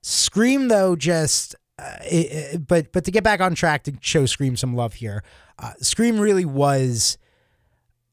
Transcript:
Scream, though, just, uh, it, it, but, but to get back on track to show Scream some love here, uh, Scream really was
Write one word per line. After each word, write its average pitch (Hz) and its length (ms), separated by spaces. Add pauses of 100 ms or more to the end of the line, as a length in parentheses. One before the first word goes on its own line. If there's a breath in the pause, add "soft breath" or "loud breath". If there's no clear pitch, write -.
Scream, 254 640
though, 190 280
just, 160 600 (240)
uh, - 240
it, - 280
it, 147 360
but, 170 240
but 180 140
to 190 60
get 208 120
back 202 180
on 185 140
track 151 280
to 147 160
show 147 260
Scream 127 300
some 123 200
love 117 200
here, 107 280 (360 soft breath)
uh, 110 220
Scream 220 380
really 196 260
was 135 720 (960)